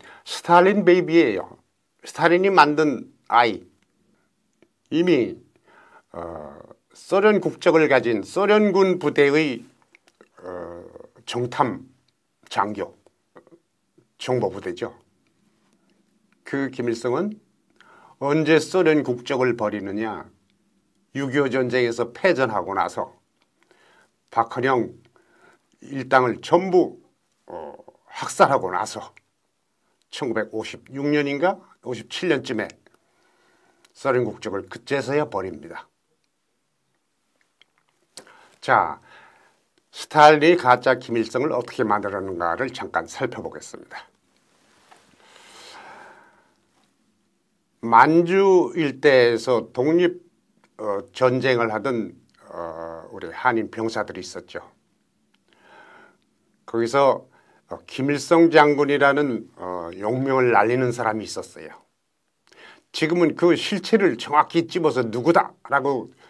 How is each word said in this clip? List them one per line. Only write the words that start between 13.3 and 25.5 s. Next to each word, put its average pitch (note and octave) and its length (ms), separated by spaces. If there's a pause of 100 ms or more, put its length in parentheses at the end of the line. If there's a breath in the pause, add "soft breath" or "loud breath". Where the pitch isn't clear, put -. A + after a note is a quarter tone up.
정보부대죠. G2 840 (1400)
그 C#3 280
김일성은 B2+ 680 (800 soft breath)
언제 D3+ 400
소련 D#3 440
국적을 B2 560
버리느냐? G#2 720 (840)
육이오 C#3 360
전쟁에서 B2 640
패전하고 A2+ 640
나서 F2 420 (1120 soft breath)
박헌영 A#2+ 640 (880 soft breath)